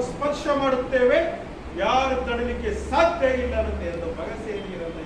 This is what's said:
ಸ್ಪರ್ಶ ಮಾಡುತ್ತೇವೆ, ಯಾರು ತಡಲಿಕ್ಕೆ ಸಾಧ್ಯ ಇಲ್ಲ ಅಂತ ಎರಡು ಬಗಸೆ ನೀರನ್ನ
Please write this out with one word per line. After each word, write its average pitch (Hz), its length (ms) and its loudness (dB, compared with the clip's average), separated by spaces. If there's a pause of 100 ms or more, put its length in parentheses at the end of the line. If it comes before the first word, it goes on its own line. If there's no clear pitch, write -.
(120)
ಸ್ಪರ್ಶ 285 320 -2 (180)
ಮಾಡುತ್ತೇವೆ, 254 580 4 (640)
ಯಾರು 262 320 4 (100)
ತಡಲಿಕ್ಕೆ 233 460 -2 (180)
ಸಾಧ್ಯ 320 400 4 (140)
ಇಲ್ಲ 233 100 -2 (140)
ಅಂತ 196 120 -4 (120)
ಎರಡು 170 160 -6 (100)
ಬಗಸೆ 190 340 -6 (140)
ನೀರನ್ನ 170 400 -8